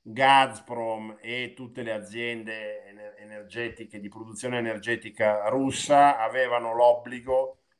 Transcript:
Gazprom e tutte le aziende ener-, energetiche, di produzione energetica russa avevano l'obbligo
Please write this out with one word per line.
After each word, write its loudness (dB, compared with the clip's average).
Gazprom 2
e -8
tutte -12
le -6
aziende -8
ener-, -20
energetiche, -12
di -14
produzione -10
energetica -2
russa 4
avevano 0
l'obbligo 2